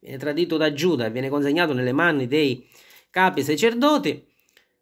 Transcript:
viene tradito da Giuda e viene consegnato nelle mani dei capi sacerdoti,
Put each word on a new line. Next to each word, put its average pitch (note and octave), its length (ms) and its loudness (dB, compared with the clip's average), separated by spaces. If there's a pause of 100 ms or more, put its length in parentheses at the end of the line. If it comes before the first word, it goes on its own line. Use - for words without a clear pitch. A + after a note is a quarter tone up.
viene C3+ 180 -14
tradito D3 400 -2
da D3+ 160 0
Giuda C#3 320 0
e A2 40 -4
viene B2+ 200 -4
consegnato D3 420 2
nelle B2 200 0
mani D3 340 0
dei C#3 420 0 (400)
capi F#3 340 0
sacerdoti, A#3 840 0 (560)